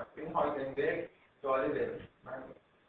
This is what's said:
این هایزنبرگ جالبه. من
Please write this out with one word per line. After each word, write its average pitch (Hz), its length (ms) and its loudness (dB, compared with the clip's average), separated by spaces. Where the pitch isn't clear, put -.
این 160 180 -8
هایزنبرگ 147 760 2
جالبه. 131 460 2
من - 60 -10